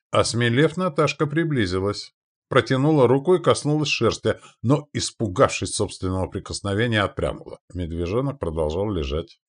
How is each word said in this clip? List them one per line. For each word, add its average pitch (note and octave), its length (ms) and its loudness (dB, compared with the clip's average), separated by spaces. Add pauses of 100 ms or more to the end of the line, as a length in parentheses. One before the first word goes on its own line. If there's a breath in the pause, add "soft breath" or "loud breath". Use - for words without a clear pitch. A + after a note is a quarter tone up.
(120)
Осмелев, A#2 640 2
Наташка D#3+ 500 0
приблизилась, A2+ 840 -2 (420)
протянула C3+ 540 4
руку C#3 260 4
и F3 80 2
коснулась D3+ 480 2
шерсти, G#2+ 460 0 (260 loud breath)
но, C#3+ 320 0
испугавшись G#2+ 800 0
собственного F#2+ 540 -4
прикосновения, G#2 760 -2
отпрянула. - 560 -4 (160)
Медвежонок F2+ 640 -4
продолжал E2 540 -2
лежать. D#2 580 -4